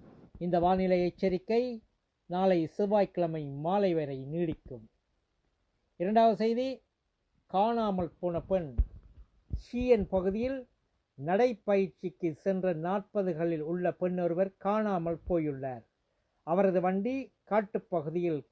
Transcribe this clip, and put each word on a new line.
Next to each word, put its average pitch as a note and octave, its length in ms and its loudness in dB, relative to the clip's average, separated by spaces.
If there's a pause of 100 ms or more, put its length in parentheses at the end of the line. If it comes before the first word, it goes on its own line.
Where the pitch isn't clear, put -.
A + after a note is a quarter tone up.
(380)
இந்த F3 220 0
வானிலை F#3 440 4
எச்சரிக்கை A3 800 -2 (440)
நாளை F3+ 400 2
செவ்வாய்க்கிழமை F3+ 800 0
மாலை E3+ 480 0
வரை C#3 380 -4
நீடிக்கும். D3+ 580 -6 (1040)
இரண்டாவது A3 400 4
செய்தி, A#3 460 -2 (640)
காணாமல் G3+ 720 0
போன F3 220 -2
பெண். E3+ 340 -2 (800)
ஷியன் A#3+ 520 2
பகுதியில் A3 600 -2 (580)
நடைப்பயிற்சிக்கு G3 1080 0
சென்ற F#3 420 -2
நாற்பதுகளில் E3+ 840 -2
உள்ள E3+ 340 -2
பெண் F3+ 260 -2
ஒருவர் F3 380 -2
காணாமல் G3 600 -2 (100)
போயுள்ளார். C3+ 560 -4 (580)
அவரது F#3 380 2
வண்டி G3+ 520 -2 (100)
காட்டுப்பகுதியில் F3 1080 -2